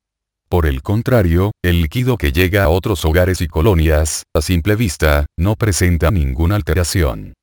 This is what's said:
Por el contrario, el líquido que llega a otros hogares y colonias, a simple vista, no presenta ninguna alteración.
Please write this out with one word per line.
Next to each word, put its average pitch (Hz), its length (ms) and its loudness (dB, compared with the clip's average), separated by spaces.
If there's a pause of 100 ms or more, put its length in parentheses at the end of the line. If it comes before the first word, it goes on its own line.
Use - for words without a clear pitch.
(500)
Por 87 160 2
el 69 160 -2
contrario, 101 680 2 (140)
el 87 160 2
líquido 123 380 -2
que 73 120 0
llega 92 340 0
a 80 40 2
otros 95 380 0
hogares 90 340 2
y 82 80 -4
colonias, 78 760 0 (120)
a 78 60 0
simple 92 340 0
vista, 76 480 0 (140)
no 101 180 0
presenta 90 540 0
ninguna 80 440 0
alteración. 78 800 -2 (100)